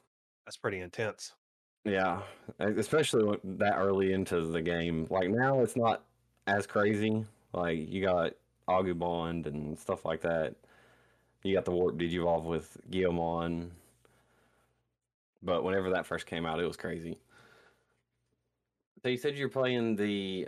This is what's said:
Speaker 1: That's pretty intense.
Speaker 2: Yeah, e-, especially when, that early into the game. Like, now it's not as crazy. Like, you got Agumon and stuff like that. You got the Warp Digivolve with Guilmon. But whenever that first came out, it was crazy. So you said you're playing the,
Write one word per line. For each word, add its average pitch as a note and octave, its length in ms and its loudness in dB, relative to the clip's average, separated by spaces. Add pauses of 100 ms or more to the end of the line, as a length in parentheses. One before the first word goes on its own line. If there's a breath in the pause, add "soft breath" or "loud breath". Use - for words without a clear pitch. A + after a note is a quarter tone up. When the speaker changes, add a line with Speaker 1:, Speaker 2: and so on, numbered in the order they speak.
(460)
Speaker 1:
That's G#2+ 100 -14
pretty G2+ 240 -4
intense. G2 540 -8 (500)
Speaker 2:
Yeah, F#2+ 380 0 (380 loud breath)
e-, G2 180 2
especially C3 440 2
when, G#2 160 2 (200)
that G2+ 180 2
early G2 360 4
into F#2+ 280 2
the E2 220 0
game. E2 480 0
Like, F#2 180 2
now C3 320 2
it's A#2 160 0
not A2+ 300 2 (400)
as G2+ 200 2
crazy. G#2+ 580 2 (280)
Like, E2 360 -2
you F#2 140 -4
got F2 300 2 (360)
Agumon E2+ 800 0
and D2+ 320 -6
stuff - 260 -6
like D#2+ 180 -2
that. E2 320 0 (880 soft breath)
You G2 120 0
got F2+ 100 2
the F2+ 80 -2
Warp F2+ 240 2
Digivolve E2+ 480 0
with E2 320 -4 (140)
Guilmon. E2+ 800 0 (1700 soft breath)
But F2 220 0
whenever F#2+ 260 0
that F2 160 0
first E2+ 200 -6
came E2 180 -4
out, E2 160 -2
it F2 60 2
was D#2+ 100 -4
crazy. E2 420 -8 (1800 soft breath)
So B2+ 60 -2
you B2 80 2
said C#3+ 200 -4
you're C#3 120 -2
playing B2 480 2
the, G2 520 -2